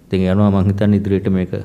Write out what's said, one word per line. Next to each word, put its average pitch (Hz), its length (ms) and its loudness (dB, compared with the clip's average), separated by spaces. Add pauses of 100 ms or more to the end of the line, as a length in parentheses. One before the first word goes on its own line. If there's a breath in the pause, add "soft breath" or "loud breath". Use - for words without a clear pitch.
ඉතින් 92 200 -4
ඒ 92 80 0
අනුව 104 180 2
මම 98 180 2
හිතන්නේ 101 320 2
ඉදිරියට 98 320 -2
මේක 92 240 -2 (120)